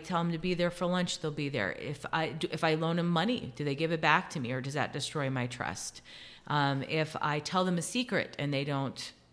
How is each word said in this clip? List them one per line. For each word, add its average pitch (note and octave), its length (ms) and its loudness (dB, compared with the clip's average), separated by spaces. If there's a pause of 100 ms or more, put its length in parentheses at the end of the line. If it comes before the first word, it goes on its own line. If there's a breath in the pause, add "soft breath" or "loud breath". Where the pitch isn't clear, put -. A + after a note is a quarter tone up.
tell E3+ 180 0
them E3+ 80 2
to E3 80 0
be F3+ 160 0
there F3 160 2
for F3+ 160 -2
lunch, F3+ 320 2
they'll D3+ 140 -2
be D3 160 -2
there? A2 240 0
If - 400 -8
I D#3+ 160 2
do, D#3 240 -2
if D#3+ 100 -2
I D#3+ 120 4
loan E3 220 2
them F3 120 2
money, F3 480 0
do D3+ 80 -4
they C#3+ 100 0
give D#3+ 160 0
it D#3+ 100 0
back E3 300 4
to D#3 100 -4
me, A#2+ 120 -2
or C3 80 -2
does C3+ 140 -6
that C3 180 0
destroy C#3+ 380 -2
my B2 180 0
trust? - 520 -6 (460 loud breath)
Um, C#3 380 2
if D#3 360 0
I D3+ 200 2
tell F#3 240 2
them F#3 120 2
a E3+ 60 0
secret A#3+ 560 0
and C#3+ 160 0
they C#3 100 2
don't C#3 480 -2 (200)